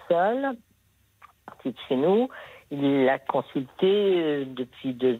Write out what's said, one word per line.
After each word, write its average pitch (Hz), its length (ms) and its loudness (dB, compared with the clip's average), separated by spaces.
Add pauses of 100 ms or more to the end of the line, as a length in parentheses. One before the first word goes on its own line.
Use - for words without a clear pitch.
seul, 233 480 0 (880)
parti - 240 -10
de 110 60 -10 (120)
chez 135 80 0
nous, 196 320 2 (420)
il 139 340 2
l'a 131 140 2
consulté, - 680 -4 (360)
euh, 147 240 0
depuis 127 480 -8
deux 123 260 2